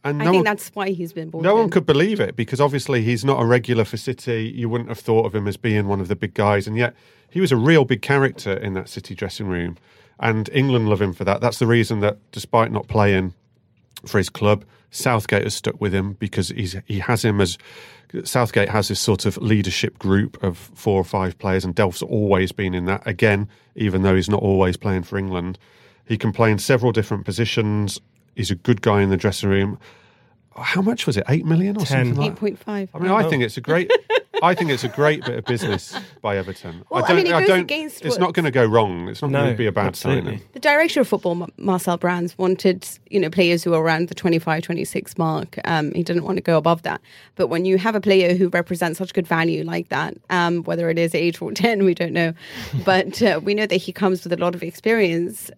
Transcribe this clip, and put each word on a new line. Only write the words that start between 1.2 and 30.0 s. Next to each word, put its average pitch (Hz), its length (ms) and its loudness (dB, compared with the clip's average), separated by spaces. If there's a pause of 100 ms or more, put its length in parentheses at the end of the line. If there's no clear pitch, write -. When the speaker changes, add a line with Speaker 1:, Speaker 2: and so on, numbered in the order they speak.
Speaker 2:
brought 160 140 -6
Speaker 1:
no 196 120 6
one 226 100 4
Speaker 2:
in. 175 40 0
Speaker 1:
could 175 160 2
believe 170 340 2
it, 104 160 -2
because 127 260 -4
obviously 135 420 2
he's 117 220 0
not 135 160 2
a 117 40 4
regular 117 400 2
for 113 120 -10
City. 113 580 -6
You 117 140 -4
wouldn't 117 200 -4
have 113 100 -8
thought 113 260 2
of 107 100 -6
him 104 120 -2
as 98 100 -4
being 104 300 0
one 98 140 0
of 87 60 -4
the 98 80 -2
big 98 180 -6
guys. 104 340 2
And 107 100 -4
yet 120 160 0 (360)
he 180 120 -2
was 170 100 2
a 127 60 4
real 143 280 6
big 127 160 0
character 139 520 0
in 98 200 -4
that 92 160 -6
City - 240 -14
dressing 98 340 -8
room. 87 300 -4 (420)
And 110 340 0
England 127 360 2
love 101 120 2
him 95 120 0
for 90 120 -8
that. 98 160 0
That's 117 180 -2
the 120 80 2
reason 113 320 2
that 104 180 0 (140)
despite 113 400 0
not 107 160 -4
playing 98 460 2 (720)
for - 140 -2
his 92 100 0
club, 104 340 0 (280)
Southgate 107 520 0
has 104 120 -4
stuck - 260 -6
with 98 120 -2
him, 98 200 -2
because 98 360 -4
he's, 92 260 -6 (100)
he 101 140 -6
has 113 260 -2
him 101 160 2
as, 87 160 0 (680)
Southgate 113 440 0
has 104 200 0
this 101 100 -4
sort 101 260 0
of 101 120 0
leadership 104 600 -2
group 98 460 0
of 90 140 -2
four - 440 -2
or - 20 -2
five 95 360 -4
players, 95 260 -2
and 90 100 -4
Delph's 101 280 0
always 98 480 0
been 92 240 -4
in 87 100 -2
that. 98 220 -2
Again, 104 400 2 (280)
even 95 280 0
though 95 120 4
he's 92 140 2
not 104 140 2
always 95 340 2
playing 95 260 -2
for 101 140 -8
England, 92 400 -6 (480)
he 113 120 -2
can 110 140 -2
play 113 200 4
in 101 80 2
several 123 320 2
different 104 340 -2
positions. 104 720 -2 (360)
He's - 160 -4
a 92 40 0
good 113 280 0
guy 101 180 4
in 98 80 4
the 95 80 2
dressing 98 320 -2
room. 98 300 0 (760)